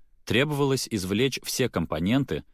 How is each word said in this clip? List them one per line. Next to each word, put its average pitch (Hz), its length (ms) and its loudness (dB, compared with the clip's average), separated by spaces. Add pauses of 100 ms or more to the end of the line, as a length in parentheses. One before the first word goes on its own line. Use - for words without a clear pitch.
(240)
требовалось 139 680 2
извлечь 104 540 0
все - 240 -2
компоненты, 85 880 0